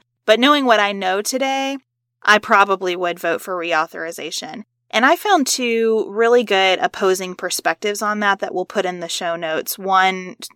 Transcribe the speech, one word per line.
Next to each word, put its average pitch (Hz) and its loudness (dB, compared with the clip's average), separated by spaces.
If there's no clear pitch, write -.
But 220 4
knowing 285 4
what 226 4
I 202 0
know 196 -2
today, 269 -4
I 208 4
probably 196 2
would 175 -4
vote 170 -2
for 190 -8
reauthorization. 165 -6
And 233 2
I 311 4
found 349 2
two 226 0
really 233 4
good 190 2
opposing 185 0
perspectives 196 -4
on 208 -2
that 196 2
that - -6
we'll - -2
put 185 -2
in 180 -6
the 170 -8
show 170 -4
notes, 160 -6
one 190 0